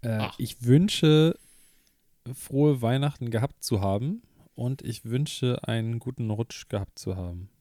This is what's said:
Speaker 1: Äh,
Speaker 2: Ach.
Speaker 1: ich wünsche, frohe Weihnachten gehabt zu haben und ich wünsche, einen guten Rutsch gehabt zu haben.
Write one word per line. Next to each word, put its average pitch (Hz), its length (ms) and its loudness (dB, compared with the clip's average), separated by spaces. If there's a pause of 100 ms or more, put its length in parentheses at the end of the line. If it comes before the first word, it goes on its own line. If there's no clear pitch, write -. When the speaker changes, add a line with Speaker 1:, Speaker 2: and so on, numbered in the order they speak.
Speaker 1:
Äh, 120 80 -6 (120)
Speaker 2:
Ach. 110 160 -6
Speaker 1:
ich - 280 -8
wünsche, 156 720 6 (960)
frohe 139 480 2
Weihnachten 127 500 0
gehabt 113 320 -2
zu 104 180 0
haben 113 400 0 (340)
und 123 260 -4
ich - 240 -8
wünsche, 123 640 -2
einen 113 320 -2
guten 123 300 -6
Rutsch 107 400 -6
gehabt 101 300 -6
zu 95 180 -6
haben. 90 320 -8 (120)